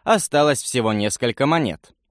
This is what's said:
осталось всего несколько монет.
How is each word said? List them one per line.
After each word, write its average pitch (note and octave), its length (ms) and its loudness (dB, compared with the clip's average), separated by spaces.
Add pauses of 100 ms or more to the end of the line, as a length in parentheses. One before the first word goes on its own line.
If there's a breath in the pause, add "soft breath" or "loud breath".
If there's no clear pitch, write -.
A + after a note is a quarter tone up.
осталось D3+ 580 2
всего A2 300 -2
несколько G#2+ 540 -2
монет. D3 480 -2 (160)